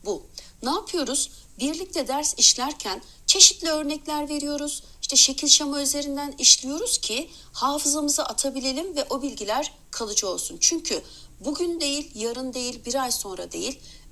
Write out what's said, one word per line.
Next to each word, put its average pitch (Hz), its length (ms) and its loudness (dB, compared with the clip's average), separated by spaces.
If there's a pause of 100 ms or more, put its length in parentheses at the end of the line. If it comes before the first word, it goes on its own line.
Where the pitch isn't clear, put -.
bu. 185 180 -4 (400)
Ne 247 60 -2
yapıyoruz? 302 600 -2 (280)
Birlikte 320 480 -2
ders 285 300 0
işlerken 240 640 4 (260)
çeşitli 359 420 8
örnekler 302 600 -2
veriyoruz. 294 540 -4 (180)
İşte - 140 0
şekil 269 320 6
şema 285 340 4
üzerinden 285 560 -2
işliyoruz 302 600 4
ki 262 320 -4 (240)
hafızamıza 294 680 0
atabilelim 269 720 -4
ve 277 140 -2
o 269 120 -2
bilgiler 233 520 -4 (180)
kalıcı 208 360 -2
olsun. 175 320 -6
Çünkü - 440 0 (360)
bugün 330 400 -2
değil, 294 360 -2
yarın 240 380 -4
değil, 247 320 -6
bir 240 100 -4
ay 226 160 0
sonra 180 400 -6
değil, 196 280 -6 (320)